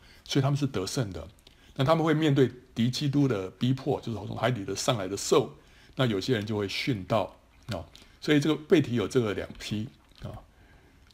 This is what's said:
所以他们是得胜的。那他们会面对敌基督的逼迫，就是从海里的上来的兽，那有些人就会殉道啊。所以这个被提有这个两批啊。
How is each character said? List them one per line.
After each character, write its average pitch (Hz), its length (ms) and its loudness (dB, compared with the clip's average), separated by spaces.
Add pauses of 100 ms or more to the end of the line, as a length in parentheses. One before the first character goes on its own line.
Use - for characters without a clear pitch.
(240)
所 - 160 -2
以 - 20 4
他 139 80 2
们 143 80 2
是 143 80 -2
得 104 220 -4
胜 110 240 -4
的。 80 160 -12 (480)
那 135 100 0
他 160 80 6
们 160 100 2
会 160 120 4
面 151 180 4
对 131 160 6 (240)
敌 117 160 2
基 147 180 -2
督 139 200 2
的 98 240 -2
逼 123 200 0
迫， 131 300 -2
就 117 100 -8
是 107 60 -6
从 110 180 -8
海 110 140 0
里 101 160 -4
的 98 100 -6
上 123 220 0
来 95 100 -4
的 98 80 -6
兽， - 380 2 (440)
那 131 100 2
有 101 120 0
些 123 140 0
人 104 100 -2
就 107 140 -4
会 101 100 -2
殉 98 380 -4
道 104 300 0 (320)
啊。 - 180 -8 (340)
所 156 140 0
以 147 60 6
这 156 100 2
个 151 60 2
被 151 260 4
提 120 140 0
有 101 120 2
这 131 120 0
个 104 160 0
两 90 120 -6 (120)
批 107 280 -6 (360)
啊。 98 100 -12 (800)